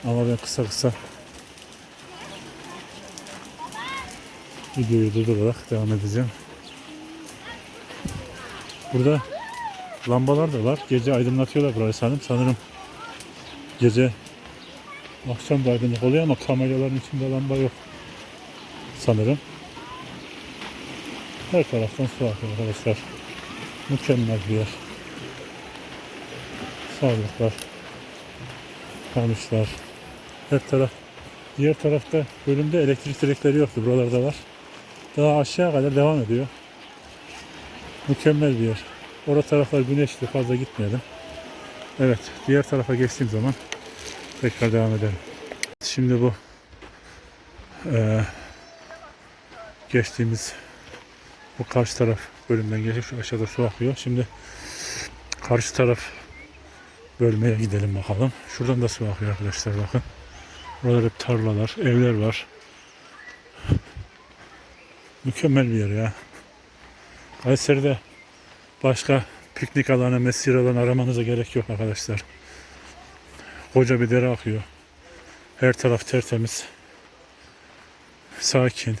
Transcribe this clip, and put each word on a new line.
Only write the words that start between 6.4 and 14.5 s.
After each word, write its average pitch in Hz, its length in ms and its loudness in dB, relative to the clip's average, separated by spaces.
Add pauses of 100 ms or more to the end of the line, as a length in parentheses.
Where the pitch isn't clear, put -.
Burada 131 280 6 (880)
lambalar 143 440 4
da 113 100 0
var. 139 160 2 (100)
Gece 127 240 4
aydınlatıyorlar 127 640 2
burayı 110 180 2
sanırım. 131 340 0
Sanırım 127 300 4 (1200)
gece 120 320 6 (1200)